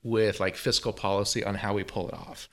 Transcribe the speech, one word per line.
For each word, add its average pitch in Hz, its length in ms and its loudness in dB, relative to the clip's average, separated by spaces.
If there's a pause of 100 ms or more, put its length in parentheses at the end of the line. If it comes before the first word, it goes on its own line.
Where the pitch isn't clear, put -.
with, 110 340 4
like, 95 180 2
fiscal - 360 0
policy 101 500 0
on 101 140 -2
how 101 180 0
we 101 80 2
pull 92 260 -4
it - 60 -8
off. - 380 -14